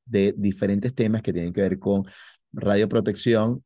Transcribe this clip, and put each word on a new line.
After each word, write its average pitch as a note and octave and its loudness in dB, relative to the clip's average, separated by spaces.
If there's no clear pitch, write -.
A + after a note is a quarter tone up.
de G2+ 0
diferentes G2+ -2
temas A2 0
que G2 -2
tienen F2 -4
que G2+ -2
ver F#2 0
con G2 0
radioprotección G#2+ 0